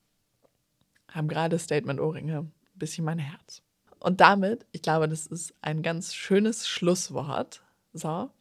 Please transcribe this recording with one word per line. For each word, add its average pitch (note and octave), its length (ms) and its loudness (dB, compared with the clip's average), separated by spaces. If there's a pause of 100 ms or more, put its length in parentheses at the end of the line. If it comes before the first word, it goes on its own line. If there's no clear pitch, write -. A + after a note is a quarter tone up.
(1080)
haben D#3 200 -4
gerade E3 300 0
Statement-Ohrringe D3+ 800 -2
ein D#3 140 -8 (220)
bisschen D#3+ 300 -6
mein D#3+ 140 -2
Herz. - 440 -10 (360)
Und F#3 220 2
damit, G3 520 6
ich - 100 -14
glaube, D#3 260 2
das D#3+ 180 -4
ist - 340 -10
ein D#3 220 -4
ganz E3 320 -4
schönes G#3+ 540 2
Schlusswort, C#3 960 -2 (300)
so, E3+ 380 -6 (100)